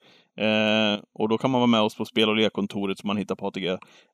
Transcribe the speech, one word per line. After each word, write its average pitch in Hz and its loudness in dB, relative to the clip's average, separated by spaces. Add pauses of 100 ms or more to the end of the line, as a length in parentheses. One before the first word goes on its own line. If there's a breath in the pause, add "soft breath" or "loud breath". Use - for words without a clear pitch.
(400 soft breath)
Eh, 107 2 (200)
och 107 0
då 110 2
kan 131 0
man 127 2
vara 123 4
med 113 4
oss 107 0
på 110 -6
spel- 110 2
och 107 2
lekkontoret 101 -2
som 104 -8
man 101 -2
hittar 95 -4
på 98 -10
A 98 -6
T 98 -8
G, 90 -4 (460 soft breath)